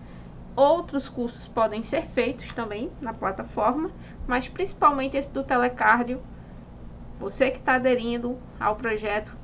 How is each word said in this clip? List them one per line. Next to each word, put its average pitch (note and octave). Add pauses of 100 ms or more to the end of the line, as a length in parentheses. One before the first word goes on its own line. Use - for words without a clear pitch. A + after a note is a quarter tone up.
(540)
Outros C#4+
cursos -
podem A3
ser D#4
feitos B3
também A3
na B3
plataforma, A#3+ (360)
mas B3+
principalmente C#4
esse C4+
do C4+
telecardio. B3 (1000)
Você B3
que B3+
tá C4
aderindo A#3+ (220)
ao G#3+
projeto, G#3+